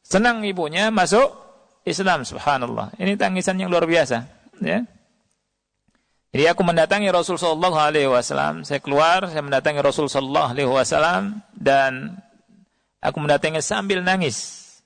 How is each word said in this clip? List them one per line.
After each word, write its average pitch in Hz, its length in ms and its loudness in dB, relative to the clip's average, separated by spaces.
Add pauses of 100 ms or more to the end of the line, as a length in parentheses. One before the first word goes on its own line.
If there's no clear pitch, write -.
Senang 226 480 0
ibunya 180 400 -2
masuk 208 400 4 (560)
Islam, 165 400 0
subhanallah. 120 720 -4
Ini 196 240 -2
tangisan 185 400 -2
yang 190 80 -4
luar 170 160 2
biasa, 135 400 0 (400)
ya. 208 180 -2 (1500)
Jadi 135 200 0
aku 170 160 0
mendatangi 175 480 2
Rasul 175 240 0
sallallahu 165 400 0
alaihi 151 320 2
wasallam, 131 520 0
saya 143 200 -6
keluar, 165 480 2
saya 156 120 -6
mendatangi 143 400 -2
Rasul 143 320 0
sallallahu 139 400 -2
alaihi 135 160 -2
wasallam 170 840 0
dan 135 680 0 (800)
aku 151 200 -4
mendatangi 147 400 0
sambil 196 400 -2
nangis. 180 680 -4 (180)